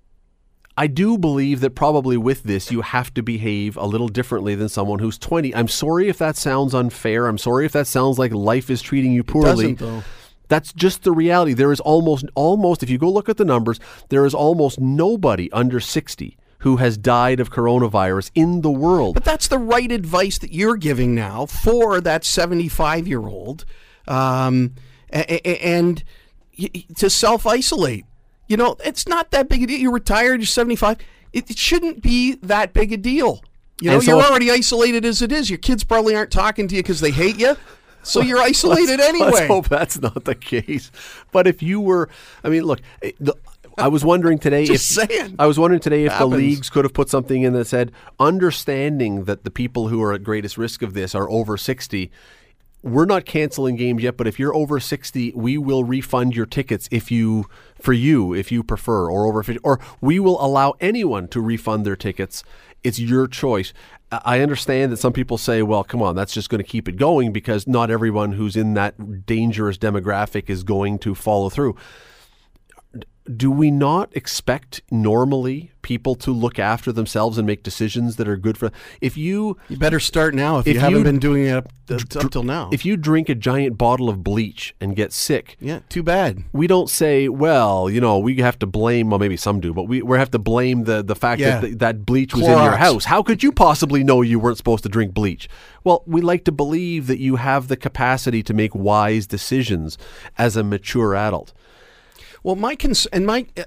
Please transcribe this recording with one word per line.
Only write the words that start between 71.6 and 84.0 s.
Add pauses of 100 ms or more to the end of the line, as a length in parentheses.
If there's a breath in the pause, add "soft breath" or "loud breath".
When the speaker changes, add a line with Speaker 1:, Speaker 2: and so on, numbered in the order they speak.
Speaker 1:
Do
we
not
expect (100)
normally (100)
people
to
look
after
themselves
and
make
decisions
that
are
good
for, (300 loud breath)
if
you (100)
Speaker 2:
You
better
start
now
if
Speaker 1:
if
Speaker 2:
you
haven't
Speaker 1:
you
Speaker 2:
been
doing
it
up, (260)
up
Speaker 1:
dr-,
Speaker 2:
till
now.
Speaker 1:
if
you
drink
a
giant
bottle